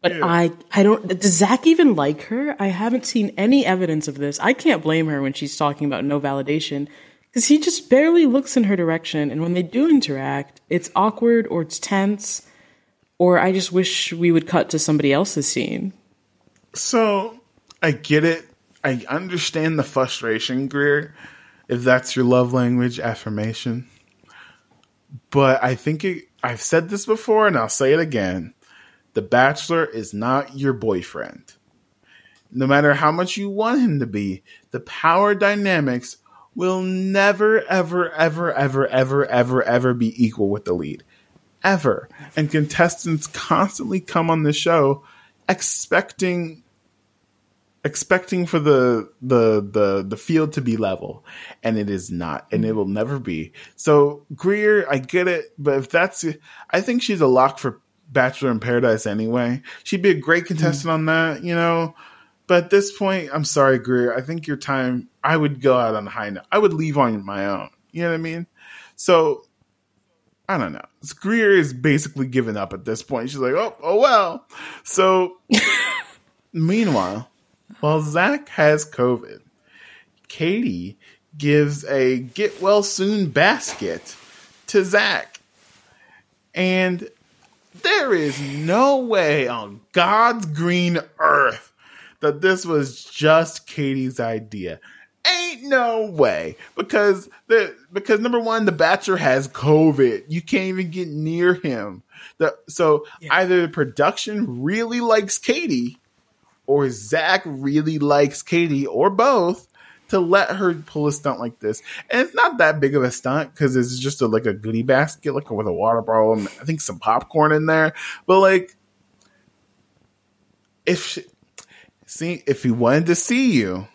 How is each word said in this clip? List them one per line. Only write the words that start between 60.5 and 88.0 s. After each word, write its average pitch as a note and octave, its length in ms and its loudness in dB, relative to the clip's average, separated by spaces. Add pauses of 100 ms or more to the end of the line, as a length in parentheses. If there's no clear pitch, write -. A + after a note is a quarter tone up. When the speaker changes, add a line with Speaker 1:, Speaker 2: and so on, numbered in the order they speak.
Speaker 1:
Mm. - 20 2
Speaker 2:
on D#3+ 120 0
that, D#3+ 400 0
you F3 100 -2
know. E3 400 0 (500)
But F3 200 4
at F3 40 -20
this G3+ 260 4
point, F#3+ 360 -4
I'm D3+ 140 -2
sorry, C3+ 340 4
Greer. B2 340 0
I B2 80 -4
think D#3+ 260 -10
your C#3+ 100 -4
time, B2+ 500 -2 (160)
I D#3 140 2
would C#3+ 240 -2
go B2+ 160 4
out A2+ 180 0
on G2+ 120 -4
a - 20 -10
high G#2+ 200 -8
note. G2 220 -10
I F#3+ 60 2
would G3+ 160 4
leave D3+ 240 -2
on A2+ 280 0
my G2 220 -6
own. G2 220 -6 (220)
You E3 120 -8
know E3+ 60 -2
what E3 60 -2
I - 20 -6
mean? E3 300 -8 (500)
So, D#3+ 480 2 (1040)
I F#3+ 80 0
don't F#2 160 -4
know. - 120 -16 (360)
Greer G#3+ 360 4
is D3 160 2
basically C#3 540 0
giving A#2 300 -2
up G2 160 -6
at F#2 100 -12
this A2 180 -6
point. B2 280 -8
She's C#3+ 100 -12
like, B2+ 140 0
"Oh, G#3 280 -2
oh F#3+ 200 0
well." A3 440 2 (380)
So, F#3 540 2 (120)
<laughs> - 1040 -4
meanwhile, D#3+ 760 -2 (500)
while D3+ 220 0
Zach F3+ 480 -2
has D3+ 400 2
covid, B2 500 -2 (880)
Katie D3+ 680 -4 (400)
gives D3 480 2
a C3 340 2
get G3 420 -4
well G3+ 220 4
soon G3+ 460 0
basket A#2+ 840 -2 (520)
to G3 160 2
Zach. G3 560 -2 (1120)
And F#3 540 -2 (760)
there E4 300 2